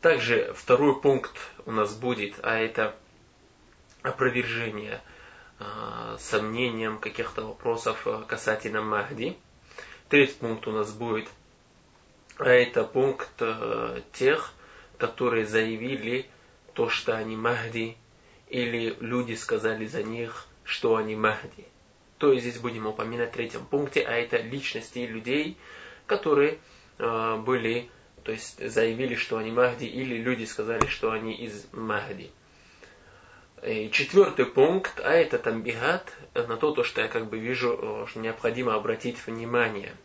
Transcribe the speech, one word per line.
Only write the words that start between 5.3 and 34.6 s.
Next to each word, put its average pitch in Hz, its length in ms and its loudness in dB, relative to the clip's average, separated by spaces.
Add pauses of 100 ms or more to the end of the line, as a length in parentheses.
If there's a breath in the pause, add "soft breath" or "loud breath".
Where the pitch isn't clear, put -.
э, 113 640 -10
сомнением 110 760 -2
каких-то 110 440 -6
вопросов, 113 640 -4
э, 110 220 -4
касательно 110 540 -2
Махди. 107 540 -4 (720 loud breath)
Третий 139 260 6
пункт 113 340 -6
у - 20 -4
нас 107 220 -2
будет, 110 360 -4 (1080)
а 131 100 2
это 120 360 6
пункт, 135 560 0
э, 117 600 -4 (100)
тех, 147 400 2 (440 loud breath)
которые 117 480 0
заявили 113 880 -2 (420 soft breath)
то, 117 160 0
что - 280 -2
они 110 180 -4
Махди, 113 640 -2 (520 soft breath)
или 117 520 -2
люди 117 340 -2
сказали 110 520 -2
за 110 180 -4
них, 113 420 -8 (160)
что - 320 2
они 107 220 0
Махди. - 500 0 (520)
То 143 140 8
есть 120 140 4
здесь 120 120 -6
будем 117 280 -4
упоминать 117 420 -2
в - 60 -10
третьем 117 320 -6
пункте, 143 340 2
а - 120 -2
это 117 260 0
личности 120 640 -6
людей, 120 580 -2 (480 loud breath)
которые, 156 520 4 (380 loud breath)
э, 113 400 0
были, 117 540 0 (320 loud breath)
то 110 100 -6
есть - 380 -8
заявили, 113 460 2
что - 200 -2
они 110 140 -4
Махди, 120 340 2
или 127 320 -6
люди 117 280 -2
сказали, 110 420 -2
что - 240 0
они 110 240 -4
из 104 380 -10
Махди. 101 600 -6 (1300 loud breath)
И 110 280 -4
четвёртый - 560 6
пункт, 170 580 4